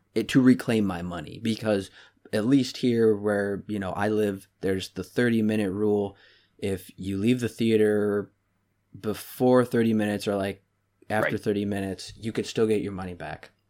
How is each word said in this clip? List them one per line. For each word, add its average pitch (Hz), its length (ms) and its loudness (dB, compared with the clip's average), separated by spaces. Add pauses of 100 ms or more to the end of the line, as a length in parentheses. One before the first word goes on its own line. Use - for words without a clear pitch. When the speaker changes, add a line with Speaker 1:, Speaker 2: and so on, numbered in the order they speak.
(140)
Speaker 1:
it, 110 140 -2
to 139 120 4
reclaim 123 440 4
my 87 180 -4
money, 85 400 -10
because 107 480 -2 (420)
at 107 140 -2
least 131 320 2
here 113 360 4
where, 101 520 -2
you 107 120 -6
know, 95 140 -4
I 101 160 -2
live, 104 400 -2 (140)
there's 95 280 -2
the - 140 -8
thirty 117 380 2
minute 107 300 0
rule. 101 440 0 (420)
If 95 380 -6
you 95 220 -6
leave 120 220 2
the 117 80 -2
theater 104 840 2 (680)
before 123 680 2
thirty 117 280 2
minutes 104 360 0
or, 101 80 0
like, 95 260 -4 (480)
after 107 220 0
Speaker 2:
Right. 107 100 -4
Speaker 1:
thirty 104 240 0
minutes, 98 500 -6
you 110 160 -8
could 107 140 -4
still 113 200 0
get 107 160 2
your 101 100 -6
money 92 220 -10
back. 80 360 -14 (200)